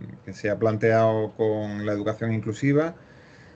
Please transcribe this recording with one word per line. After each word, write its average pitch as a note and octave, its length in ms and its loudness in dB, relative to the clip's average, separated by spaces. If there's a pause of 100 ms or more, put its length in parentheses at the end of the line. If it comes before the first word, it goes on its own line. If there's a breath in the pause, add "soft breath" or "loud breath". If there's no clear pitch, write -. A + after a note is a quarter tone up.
(240)
que G2 100 -14
se G#2+ 160 -4
ha G2+ 80 0
planteado A2 800 2
con G#2+ 500 -2
la G#2 80 -2
educación A2 400 -2
inclusiva, C#3+ 640 0 (600 soft breath)